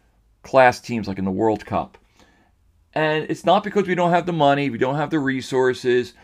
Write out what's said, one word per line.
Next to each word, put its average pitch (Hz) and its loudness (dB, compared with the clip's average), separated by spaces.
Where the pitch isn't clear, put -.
class 131 4
teams, 113 -8
like 98 -8
in 95 -4
the 95 -2
World 110 -2
Cup. - -6
And 156 -2
it's - -8
not 185 4
because 202 -2
we 180 -2
don't 175 2
have 175 0
the 175 -2
money, 143 2
we 117 -6
don't 131 0
have 165 -4
the 160 0
resources. 127 0